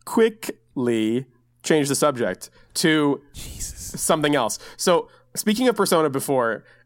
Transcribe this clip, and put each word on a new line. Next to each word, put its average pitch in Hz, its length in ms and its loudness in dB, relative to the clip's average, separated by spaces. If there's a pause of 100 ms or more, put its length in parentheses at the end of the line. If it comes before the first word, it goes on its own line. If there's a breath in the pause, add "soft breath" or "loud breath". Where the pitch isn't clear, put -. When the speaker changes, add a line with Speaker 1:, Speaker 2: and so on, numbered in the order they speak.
Speaker 1:
quickly 120 1200 0 (380)
change 151 260 2
the 135 60 0
subject 120 540 0 (260 soft breath)
to 151 460 2 (120)
Speaker 2:
Jesus. - 680 -14
Speaker 1:
something 147 340 0
else? 113 240 -2 (180 loud breath)
So, - 320 0 (260 soft breath)
speaking 214 320 0
of 233 80 2
Persona 175 340 2
before, 127 540 -2 (220 soft breath)